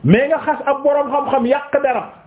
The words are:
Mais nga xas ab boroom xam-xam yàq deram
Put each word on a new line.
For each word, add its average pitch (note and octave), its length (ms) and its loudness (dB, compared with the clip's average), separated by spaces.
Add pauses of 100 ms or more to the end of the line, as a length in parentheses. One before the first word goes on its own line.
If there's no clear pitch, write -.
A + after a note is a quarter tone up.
Mais A3 240 4
nga D#4 180 0
xas D#4 200 -2
ab C#4 180 -2
boroom C#4+ 280 0
xam-xam C4+ 340 0
yàq C#4 260 -2 (120)
deram B3 200 -2 (240)